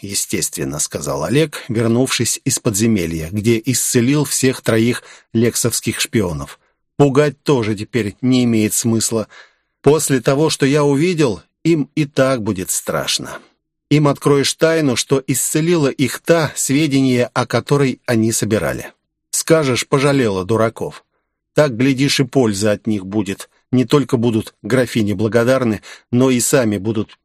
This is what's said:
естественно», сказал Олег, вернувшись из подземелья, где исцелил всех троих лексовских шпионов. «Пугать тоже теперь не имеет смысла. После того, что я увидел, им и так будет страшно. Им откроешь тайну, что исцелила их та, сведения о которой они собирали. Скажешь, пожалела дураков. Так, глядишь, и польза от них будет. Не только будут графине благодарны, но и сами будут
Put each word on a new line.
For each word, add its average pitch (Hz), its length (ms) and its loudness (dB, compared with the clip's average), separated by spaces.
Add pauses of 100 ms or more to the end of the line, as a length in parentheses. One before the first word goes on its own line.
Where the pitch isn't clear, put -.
естественно», 80 760 -6
сказал 73 440 -6
Олег, 147 440 0
вернувшись 117 760 0
из - 160 -2
подземелья, 92 720 -2
где 110 320 0
исцелил 131 640 0
всех - 360 -2
троих 113 420 0 (300)
лексовских 113 640 -2
шпионов. 85 600 -4 (380)
«Пугать 143 460 2
тоже 113 320 0
теперь 104 460 -4
не 127 240 2
имеет 110 280 2
смысла. 113 540 -2 (540)
После 143 400 2
того, 143 280 2
что - 160 -2
я 147 180 2
увидел, 147 580 0 (220)
им 156 300 0
и 151 120 0
так 131 360 0
будет 98 300 -4
страшно. - 680 -6 (520)
Им 147 180 4
откроешь 143 480 0
тайну, 160 400 0
что - 300 -2
исцелила 156 600 0
их 123 320 -2
та, 160 360 0
сведения 135 800 0
о 123 120 0
которой 131 600 0
они 113 260 2
собирали. 98 600 -4 (380)
Скажешь, 147 580 0
пожалела 131 560 0
дураков. 110 600 -2 (480)
Так, 143 240 2
глядишь, 131 420 0
и 143 40 2
польза 107 480 0
от 101 160 -4
них 104 180 -4
будет. 95 440 -6 (220)
Не 127 140 2
только 135 320 0
будут 110 440 -2
графине 113 540 0
благодарны, 117 640 0 (300)
но 127 180 4
и 123 100 2
сами 113 380 2
будут 104 480 -4